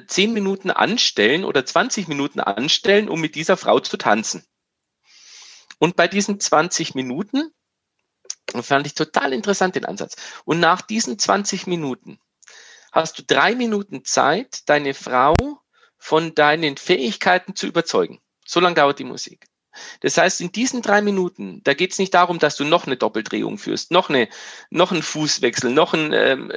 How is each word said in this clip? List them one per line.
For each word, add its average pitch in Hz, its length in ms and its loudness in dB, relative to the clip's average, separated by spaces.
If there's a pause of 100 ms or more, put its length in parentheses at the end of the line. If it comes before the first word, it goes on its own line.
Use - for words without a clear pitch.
zehn 214 260 0
Minuten 196 380 -2
anstellen 147 720 0
oder 139 240 -2
zwanzig 196 400 -2
Minuten 143 320 -4
anstellen, 165 720 0
um 160 120 -4
mit 156 140 -4
dieser 165 220 0
Frau 117 240 2
zu - 160 -8
tanzen. 110 480 0 (1400)
Und 170 160 2
bei 170 100 6
diesen 202 320 -2
zwanzig - 560 0
Minuten 170 580 -4 (1040)
fand 139 320 0
ich 147 80 -10
total 262 380 0
interessant 202 420 0
den - 100 -4
Ansatz. - 300 -10 (300)
Und 165 160 0
nach 170 220 4
diesen 220 360 -4
zwanzig 202 480 0
Minuten 160 540 -6 (720)
hast - 260 0
du - 60 -18
drei 160 320 2
Minuten 202 480 -4
Zeit, 147 640 0
deine 147 260 2
Frau 127 400 2 (640)
von 160 380 0
deinen 151 400 2
Fähigkeiten 190 800 0
zu 202 100 -6
überzeugen. 117 540 -2 (260)
So - 140 0
lange 175 160 2
dauert 143 240 4
die 131 40 -8
Musik. - 420 -14 (540)
Das - 180 0
heißt, 170 240 2
in 170 100 -8
diesen 247 300 -4
drei 208 180 2
Minuten, 190 640 -4
da 143 80 2
geht's 180 260 -2
nicht 190 140 0
darum, 175 260 4
dass 147 180 2
du 147 80 -4
noch 165 220 2
eine 131 120 -2
Doppeldrehung 107 580 -2
führst, 104 340 -6
noch 175 200 2
eine, 127 180 4 (400)
noch 170 240 2
einen 160 100 0
Fußwechsel, 131 720 -2
noch 135 220 2
ein, 156 180 -2
ähm, 123 440 0